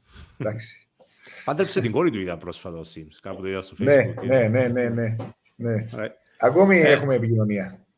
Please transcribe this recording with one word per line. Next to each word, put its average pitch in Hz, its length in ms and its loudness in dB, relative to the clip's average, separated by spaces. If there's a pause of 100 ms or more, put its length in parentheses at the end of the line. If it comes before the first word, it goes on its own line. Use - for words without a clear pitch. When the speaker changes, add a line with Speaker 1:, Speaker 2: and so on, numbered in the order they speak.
(380)
Speaker 1:
Εντάξει. 113 480 -8 (580)
Speaker 2:
Πάντρεψε 151 360 -2
την 113 120 -2
κόρη 160 180 2
του, 104 100 -4
είδα 87 180 -6
πρόσφατα 85 400 -12
ο 82 60 -12
Σιμς, - 360 -18
κάπου 95 220 -12
το 95 60 -6
είδα 95 140 -4
στο - 160 -18
Speaker 1:
Ναι, 139 180 4
Speaker 2:
Facebook 113 240 4
και 127 60 -8
Speaker 1:
ναι, 123 220 4
ναι, 127 200 2
ναι, 120 200 -2
ναι, 117 280 -4 (400)
ναι. 117 180 -4 (200)
Speaker 2:
Ωραία. 110 200 -8 (240)
Speaker 1:
Ακόμη 175 420 4
Speaker 2:
Ε, 147 100 6
Speaker 1:
έχουμε 139 240 2
επικοινωνία. 107 600 -2 (220)